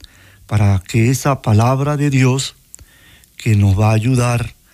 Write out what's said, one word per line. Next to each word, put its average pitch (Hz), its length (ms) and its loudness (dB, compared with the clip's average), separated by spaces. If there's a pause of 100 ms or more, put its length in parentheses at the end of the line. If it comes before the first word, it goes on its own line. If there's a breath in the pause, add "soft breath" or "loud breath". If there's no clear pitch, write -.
(460 loud breath)
para 101 400 0
que 117 240 0
esa 135 320 -2
palabra 131 540 0
de 143 140 -2
Dios, 131 460 0 (800 loud breath)
que 110 180 -2
nos 101 240 2
va 107 120 2
a 110 40 2
ayudar 120 600 -2 (200 soft breath)